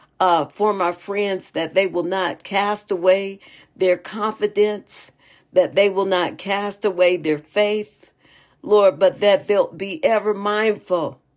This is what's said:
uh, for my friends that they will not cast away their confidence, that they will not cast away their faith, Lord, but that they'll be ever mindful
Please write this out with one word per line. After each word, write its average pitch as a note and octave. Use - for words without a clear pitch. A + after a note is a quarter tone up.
uh, F3
for G#3
my F3+
friends G3+
that D#3+
they G3
will F3
not F3+
cast G3+
away G3
their F3+
confidence, G#3
that D3
they G3
will F#3+
not F3+
cast G3+
away F3+
their D3+
faith, G#3
Lord, G3+
but F3
that G3
they'll G3+
be F3
ever G#3+
mindful G3+